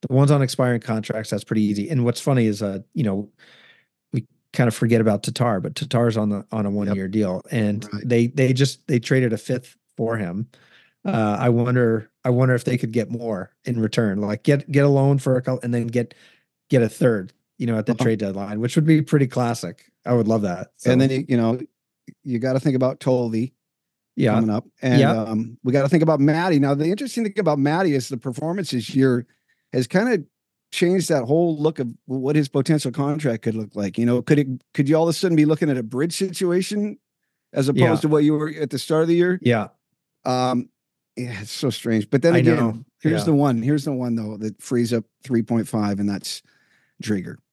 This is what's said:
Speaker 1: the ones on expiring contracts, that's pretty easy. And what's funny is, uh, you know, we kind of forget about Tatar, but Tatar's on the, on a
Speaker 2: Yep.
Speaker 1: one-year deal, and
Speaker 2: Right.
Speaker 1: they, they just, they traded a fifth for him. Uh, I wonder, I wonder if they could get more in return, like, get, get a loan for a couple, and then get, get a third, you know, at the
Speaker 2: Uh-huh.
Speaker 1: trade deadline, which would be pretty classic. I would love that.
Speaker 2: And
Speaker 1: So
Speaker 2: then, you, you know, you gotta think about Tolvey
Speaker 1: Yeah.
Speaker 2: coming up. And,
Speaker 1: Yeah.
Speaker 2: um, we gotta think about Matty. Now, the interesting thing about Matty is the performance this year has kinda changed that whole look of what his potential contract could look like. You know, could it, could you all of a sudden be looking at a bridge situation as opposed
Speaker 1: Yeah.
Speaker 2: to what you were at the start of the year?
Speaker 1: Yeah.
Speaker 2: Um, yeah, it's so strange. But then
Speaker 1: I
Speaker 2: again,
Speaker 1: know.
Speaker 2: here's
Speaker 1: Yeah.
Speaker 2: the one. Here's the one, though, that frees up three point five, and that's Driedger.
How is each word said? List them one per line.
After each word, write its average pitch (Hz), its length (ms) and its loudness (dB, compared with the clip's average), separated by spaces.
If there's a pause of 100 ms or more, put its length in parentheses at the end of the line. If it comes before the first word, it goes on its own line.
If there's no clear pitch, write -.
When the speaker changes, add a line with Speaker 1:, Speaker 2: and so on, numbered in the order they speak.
Speaker 1:
the 127 60 -4
ones 139 180 6
on 143 100 4
expiring 123 380 0
contracts, 110 520 -6
that's 104 120 -4
pretty 110 200 0
easy. 101 260 -2
And 131 160 0
what's 120 160 -2
funny 127 240 2
is, 104 160 -2
uh, 98 180 -4 (140)
you 156 100 -2
know, 101 260 -4 (840)
we 113 120 -4 (280)
kind 120 140 2
of 113 80 -2
forget 113 260 2
about 107 220 2
Tatar, 113 360 -2
but - 160 -8
Tatar's 117 420 0
on 107 120 0
the, 101 220 -4
on 107 140 -4
a 101 40 -2
Speaker 2:
Yep. 101 60 -4
Speaker 1:
one-year 101 340 -4
deal, 95 320 -2 (100)
and 107 400 -2
Speaker 2:
Right. 104 160 -8
Speaker 1:
they, 120 200 2
they 131 260 2
just, 131 340 -2
they 123 120 2
traded 127 340 0
a 107 40 -4
fifth - 380 -8 (220)
for 113 200 -2
him. 101 300 -6 (560)
Uh, 110 360 0
I 123 100 2
wonder, 120 600 2 (140)
I 127 60 -2
wonder 127 260 4
if 117 80 -2
they 123 140 0
could 117 140 -4
get 110 180 -2
more 113 420 -6 (140)
in 120 160 -4
return, 107 400 0
like, 104 220 -4
get, 143 280 0
get 139 140 4
a 143 40 4
loan 139 280 4
for 131 180 0
a 123 60 0
couple, 127 220 -4
and 120 100 -2
then 120 140 -2
get, 117 260 -2 (560)
get 127 140 4
a 110 60 2
third, 107 440 0 (240)
you - 80 -6
know, 113 120 0
at 107 100 -4
the 120 60 0
Speaker 2:
Uh-huh. 113 100 -2
Speaker 1:
trade 110 160 2
deadline, 101 400 -6
which 120 160 -4
would 156 100 2
be 156 160 4
pretty 139 260 2
classic. 117 640 -4 (160)
I 123 60 2
would 113 140 2
love 110 160 0
that. 92 240 -4 (180)
Speaker 2:
And 127 160 4
Speaker 1:
So 135 60 4
Speaker 2:
then, - 20 4
you, 135 200 -4
you 127 80 2
know, 117 220 2 (640)
you 123 140 -4
gotta 131 220 -2
think 135 160 0
about 127 240 0
Tolvey 123 540 -2 (600)
Speaker 1:
Yeah. 110 200 2
Speaker 2:
coming 113 160 2
up. 107 160 -4 (160)
And, 131 160 4
Speaker 1:
Yeah. 120 200 4
Speaker 2:
um, 113 440 -6
we 127 100 -2
gotta 139 160 2
think 160 140 4
about 156 160 2
Matty. 156 400 2
Now, 139 160 2
the 147 100 -2
interesting 233 380 -4
thing 202 160 -4
about 165 180 2
Matty 151 380 0
is 127 140 -2
the 135 80 -8
performance 151 520 -6
this 120 240 -6
year 127 320 4 (480)
has 127 140 0
kinda 202 360 0 (480)
changed 180 380 0
that 147 140 2
whole 160 340 2
look 151 220 -2
of 123 120 -4 (140)
what 131 300 -2
his 147 120 2
potential 139 440 0
contract 143 500 -2
could 110 140 -2
look 110 200 -8
like. 101 220 -4
You 113 80 0
know, 120 160 2
could 156 160 2
it, 143 100 2 (280)
could 143 120 2
you 151 80 4
all 160 80 4
of 170 60 2
a 160 40 0
sudden 170 220 0
be 151 100 6
looking 156 260 0
at 127 60 0
a 127 60 -4
bridge 127 300 -4
situation 190 840 -2 (520)
as 135 160 0
opposed 135 140 0
Speaker 1:
Yeah. 120 200 4
Speaker 2:
to 156 60 0
what 151 160 4
you 151 100 4
were 151 160 -2 (100)
at 147 100 -4
the 143 80 -6
start 156 240 0
of 165 60 2
the 170 80 4
year? 180 260 2
Speaker 1:
Yeah. 113 280 0 (540)
Speaker 2:
Um, 127 460 -2 (480)
yeah, 120 240 -8
it's 107 80 -14
so - 220 -4
strange. 113 400 -2
But 139 100 2
then 170 140 4
Speaker 1:
I 175 40 6
Speaker 2:
again, 165 180 4
Speaker 1:
know. 117 280 -2 (160)
Speaker 2:
here's 165 200 0
Speaker 1:
Yeah. 202 40 -4
Speaker 2:
the 165 80 4
one. 139 300 2
Here's 143 220 0
the 151 80 -4
one, 123 200 -4
though, 107 240 -6
that 107 240 -8
frees 120 320 -2
up 113 120 -2 (180)
three 120 180 0
point 113 260 -2
five, 104 320 -2
and 101 80 -2
that's - 360 -8 (580)
Driedger. 90 360 -6 (160)